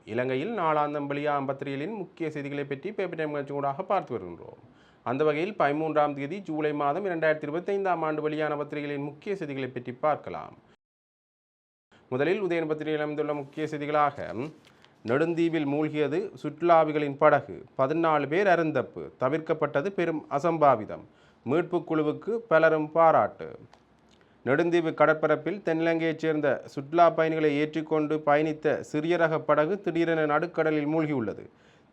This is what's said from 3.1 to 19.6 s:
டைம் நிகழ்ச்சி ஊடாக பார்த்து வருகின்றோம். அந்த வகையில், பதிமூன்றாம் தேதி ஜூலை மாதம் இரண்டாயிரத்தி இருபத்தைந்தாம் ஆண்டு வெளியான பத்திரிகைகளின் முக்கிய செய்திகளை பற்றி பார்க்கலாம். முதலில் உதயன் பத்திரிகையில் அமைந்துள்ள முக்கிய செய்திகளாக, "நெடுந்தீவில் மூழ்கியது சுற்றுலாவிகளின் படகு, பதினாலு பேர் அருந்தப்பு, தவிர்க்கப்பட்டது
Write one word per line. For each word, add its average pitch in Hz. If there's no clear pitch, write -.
டைம் 160
நிகழ்ச்சி 143
ஊடாக 143
பார்த்து 175
வருகின்றோம். 87
அந்த 131
வகையில், 156
பதிமூன்றாம் 147
தேதி 143
ஜூலை 151
மாதம் 147
இரண்டாயிரத்தி 156
இருபத்தைந்தாம் 180
ஆண்டு 156
வெளியான 151
பத்திரிகைகளின் 147
முக்கிய 147
செய்திகளை 135
பற்றி 127
பார்க்கலாம். 120
முதலில் 160
உதயன் 170
பத்திரிகையில் 151
அமைந்துள்ள 147
முக்கிய 147
செய்திகளாக, 143
"நெடுந்தீவில் 165
மூழ்கியது 151
சுற்றுலாவிகளின் 151
படகு, 143
பதினாலு 151
பேர் 180
அருந்தப்பு, 143
தவிர்க்கப்பட்டது 151